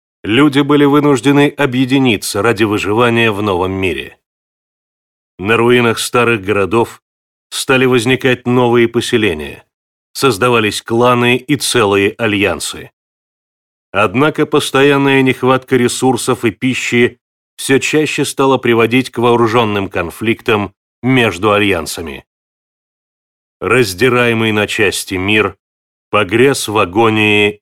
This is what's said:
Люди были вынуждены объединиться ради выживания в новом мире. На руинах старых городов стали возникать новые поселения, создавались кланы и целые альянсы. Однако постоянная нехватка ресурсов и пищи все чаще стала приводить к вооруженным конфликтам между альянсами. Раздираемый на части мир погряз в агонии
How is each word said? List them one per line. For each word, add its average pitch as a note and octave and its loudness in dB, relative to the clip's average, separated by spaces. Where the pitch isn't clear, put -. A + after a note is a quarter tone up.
Люди C3+ 2
были C#3+ 2
вынуждены C#3+ 2
объединиться C3 -2
ради A2+ 0
выживания A2 0
в G2+ -4
новом F#2 -2
мире. F#2+ -6
На G#2 0
руинах A#2+ 2
старых A#2 -2
городов G2+ -2
стали C3 0
возникать B2+ 0
новые A#2+ 2
поселения, G2+ -4
создавались A#2 0
кланы A#2+ 2
и C#3 -2
целые G2+ 0
альянсы. F#2 -4
Однако C3 0
постоянная C#3 2
нехватка C3 0
ресурсов A#2+ -2
и A#2 0
пищи A#2+ -2
все C3+ 0
чаще D3+ -2
стала C3+ 0
приводить A#2+ 0
к - -10
вооруженным A2+ 0
конфликтам G#2 -4
между A2 0
альянсами. E2+ -4
Раздираемый A2+ 0
на G#2 0
части G2 -4
мир G2 -2
погряз G#2+ 0
в G#2+ -2
агонии G#2 2